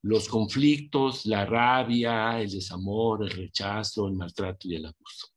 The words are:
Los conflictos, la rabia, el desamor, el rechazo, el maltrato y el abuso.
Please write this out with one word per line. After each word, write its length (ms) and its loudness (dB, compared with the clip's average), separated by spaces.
Los 240 2
conflictos, 960 2
la 200 2
rabia, 960 2
el 100 -4
desamor, 720 -2
el 80 -4
rechazo, 760 -4
el 60 -2
maltrato 540 -6
y 80 -4
el 100 -8
abuso. 520 -16